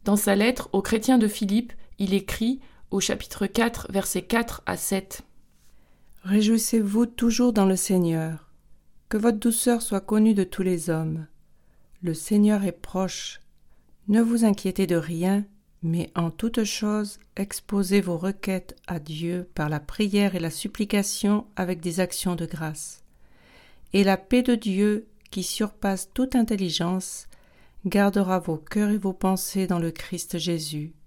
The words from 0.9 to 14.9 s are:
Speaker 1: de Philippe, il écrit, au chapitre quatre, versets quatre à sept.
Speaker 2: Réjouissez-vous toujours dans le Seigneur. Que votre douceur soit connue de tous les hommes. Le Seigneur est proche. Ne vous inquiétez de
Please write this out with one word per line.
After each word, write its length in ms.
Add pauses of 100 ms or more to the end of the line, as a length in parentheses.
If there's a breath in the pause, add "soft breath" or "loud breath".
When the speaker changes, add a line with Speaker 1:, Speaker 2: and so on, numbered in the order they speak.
Speaker 1:
de 80
Philippe, 460 (260 soft breath)
il 160
écrit, 460 (300 soft breath)
au 80
chapitre 480
quatre, 440
versets 300
quatre 460
à 100
sept. 460 (1000)
Speaker 2:
Réjouissez-vous 840
toujours 440
dans 140
le 100
Seigneur. 760 (580)
Que 80
votre 220
douceur 420
soit 180
connue 360
de 100
tous 160
les 280
hommes. 360 (760)
Le 120
Seigneur 500
est 80
proche. 680 (680)
Ne 140
vous 240
inquiétez 420
de 80